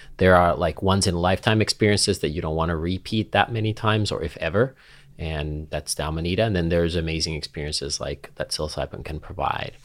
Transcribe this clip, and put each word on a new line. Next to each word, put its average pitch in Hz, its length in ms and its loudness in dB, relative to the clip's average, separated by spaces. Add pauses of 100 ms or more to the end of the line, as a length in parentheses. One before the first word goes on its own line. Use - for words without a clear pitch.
(160)
There 92 200 8
are, 87 180 6
like, 82 280 -2
once 95 240 2
in 87 80 2
a 85 60 -2
lifetime 95 400 2
experiences 104 600 2
that 76 100 -2
you 82 100 -4
don't 80 160 -2
wanna 82 200 0
repeat 92 560 -2
that 101 200 2
many 110 220 -2
times 107 360 0
or - 120 -4
if 85 160 -6
ever. 98 360 0 (440)
And 76 520 -4
that's 73 240 -6
the 76 100 -4
Amanita. 82 400 0
And 107 120 2
then 85 140 2
there's 85 260 2
amazing 80 380 -2
experiences 73 680 -6
like 69 360 -10
that - 140 -8
psilocybin 73 540 -6
can 76 160 -8
provide. - 520 -6 (120)